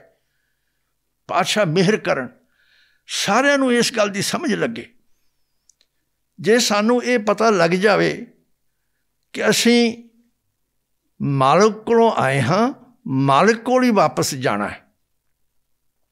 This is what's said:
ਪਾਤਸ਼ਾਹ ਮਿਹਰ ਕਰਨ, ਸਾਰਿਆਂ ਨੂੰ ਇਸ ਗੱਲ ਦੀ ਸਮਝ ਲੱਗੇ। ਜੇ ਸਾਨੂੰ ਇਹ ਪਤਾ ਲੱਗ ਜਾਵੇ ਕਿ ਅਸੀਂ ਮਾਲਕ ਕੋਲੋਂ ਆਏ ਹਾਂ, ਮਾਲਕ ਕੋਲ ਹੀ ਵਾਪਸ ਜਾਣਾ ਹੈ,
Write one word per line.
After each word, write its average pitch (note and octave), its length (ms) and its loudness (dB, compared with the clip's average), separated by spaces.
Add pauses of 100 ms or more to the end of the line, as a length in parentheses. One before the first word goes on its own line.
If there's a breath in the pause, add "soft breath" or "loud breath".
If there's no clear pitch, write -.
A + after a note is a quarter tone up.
(1300)
ਪਾਤਸ਼ਾਹ F#3+ 380 -2
ਮਿਹਰ F3+ 320 0
ਕਰਨ, C#3 320 -6 (800)
ਸਾਰਿਆਂ C4+ 500 0
ਨੂੰ C4 160 0
ਇਸ A#3 200 0
ਗੱਲ G#3 160 -2
ਦੀ G3 120 -6
ਸਮਝ C#4 320 -4
ਲੱਗੇ। C#3+ 420 -6 (1400)
ਜੇ G3+ 200 2
ਸਾਨੂੰ A3+ 440 0
ਇਹ B3 160 0
ਪਤਾ G#3+ 300 0
ਲੱਗ E3+ 220 2
ਜਾਵੇ F#3 560 0 (1080)
ਕਿ G#3+ 160 -2
ਅਸੀਂ A#3 600 0 (1120)
ਮਾਲਕ C#3+ 520 2
ਕੋਲੋਂ A3+ 380 2
ਆਏ C3+ 300 0
ਹਾਂ, G3 320 0 (340)
ਮਾਲਕ C#3 540 2
ਕੋਲ B3+ 220 0
ਹੀ B3 80 2
ਵਾਪਸ D#3+ 440 0
ਜਾਣਾ G#2+ 340 -4
ਹੈ, - 220 -18 (1200)